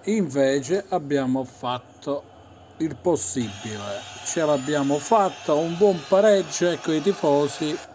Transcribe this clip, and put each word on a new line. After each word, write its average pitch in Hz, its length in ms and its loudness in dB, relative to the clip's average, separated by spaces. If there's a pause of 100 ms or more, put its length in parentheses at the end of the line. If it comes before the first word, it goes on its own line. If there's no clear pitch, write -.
Invece 143 840 0
abbiamo 139 540 -2
fatto 127 800 -8 (540)
il 156 180 -4
possibile, 107 1040 -4 (260)
ce 160 200 0
l'abbiamo 143 520 0
fatta, 185 560 0
un 165 240 0
buon 190 300 4
pareggio, 190 640 4
ecco 165 240 -2
i 156 80 2
tifosi 151 760 0 (180)